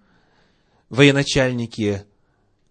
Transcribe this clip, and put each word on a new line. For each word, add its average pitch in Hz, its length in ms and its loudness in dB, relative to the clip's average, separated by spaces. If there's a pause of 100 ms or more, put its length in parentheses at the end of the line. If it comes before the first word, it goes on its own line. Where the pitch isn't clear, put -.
(880)
военачальники 123 1120 0 (680)